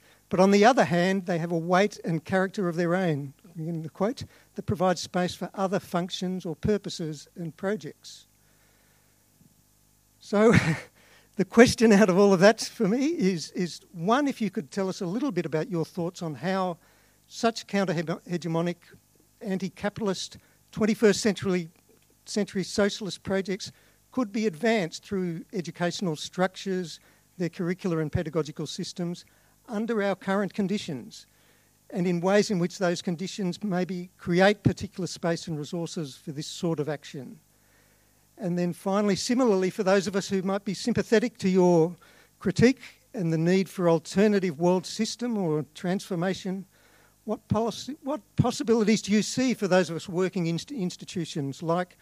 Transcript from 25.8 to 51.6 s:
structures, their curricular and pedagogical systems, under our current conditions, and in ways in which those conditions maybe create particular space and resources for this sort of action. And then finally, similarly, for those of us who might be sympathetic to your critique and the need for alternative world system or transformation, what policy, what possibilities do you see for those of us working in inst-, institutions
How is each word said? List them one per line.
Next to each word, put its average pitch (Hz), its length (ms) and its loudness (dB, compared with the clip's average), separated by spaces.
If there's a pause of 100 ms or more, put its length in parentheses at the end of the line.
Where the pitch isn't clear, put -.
structures, 185 840 -4 (380)
their 175 140 -4
curricular 175 500 -4
and 151 100 -4
pedagogical 160 560 -4
systems, 175 600 -8 (420)
under 226 340 -2
our 196 140 0
current 196 380 -2
conditions, 180 720 -6 (640)
and 185 160 -2
in 175 140 0
ways 196 300 2
in 196 80 0
which 175 200 -2
those 175 240 -2
conditions 175 600 -6
maybe 180 540 -4
create 190 460 4
particular 185 440 -2
space 170 420 -4
and 156 100 -4
resources 156 580 -8
for - 160 -14
this 135 140 -10
sort 165 340 -4
of 143 80 -4
action. 143 500 -10 (1000)
And 175 200 -2
then 175 140 0
finally, 196 440 0
similarly, 214 540 2
for 220 120 -4
those 185 240 4
of 196 100 -4
us 196 120 -2
who 190 140 -2
might 196 220 -2
be 190 100 -4
sympathetic 220 640 0
to 190 100 0
your 180 460 6 (440)
critique 233 420 4 (320)
and 170 200 -2
the 160 60 2
need 180 300 2
for 175 200 0
alternative 185 720 2
world 175 280 2
system 226 500 -6
or 156 280 -2 (100)
transformation, 185 920 -4 (600)
what 208 240 -8
policy, 226 560 -2
what 285 160 -4 (160)
possibilities 226 640 2
do - 80 -6
you 208 120 4
see 254 300 0
for 208 140 -4
those 175 240 4
of 165 60 -6
us - 120 -12
working 180 380 -2
in 165 100 0
inst-, - 140 -8
institutions 170 920 -6